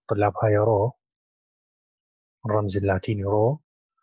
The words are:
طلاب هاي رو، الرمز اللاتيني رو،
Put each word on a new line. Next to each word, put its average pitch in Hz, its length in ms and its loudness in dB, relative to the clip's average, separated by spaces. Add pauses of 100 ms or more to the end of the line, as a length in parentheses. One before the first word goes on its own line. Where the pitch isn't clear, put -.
طلاب 101 260 0 (100)
هاي 107 140 4
رو، 110 360 2 (1500)
الرمز 104 320 -2
اللاتيني 98 460 -2
رو، 107 380 0 (420)